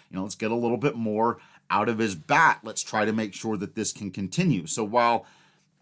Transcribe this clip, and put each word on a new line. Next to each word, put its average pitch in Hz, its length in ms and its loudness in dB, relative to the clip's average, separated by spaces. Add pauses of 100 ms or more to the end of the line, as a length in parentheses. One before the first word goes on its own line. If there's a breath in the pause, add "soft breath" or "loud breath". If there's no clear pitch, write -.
you - 60 -12
know, 95 80 -4
let's 101 120 -8
get 110 160 -2
a 117 40 0
little 120 220 0
bit 120 180 0
more 113 440 0 (300 soft breath)
out 104 200 2
of 113 80 0
his 107 180 0
bat. 143 480 4
Let's 110 200 -6
try 107 200 0
to 107 80 2
make 110 220 -2
sure 110 240 -4
that 92 180 -6
this 107 160 -2
can 98 200 -8
continue. 101 540 0
So 113 200 -4
while, 117 400 4 (560 soft breath)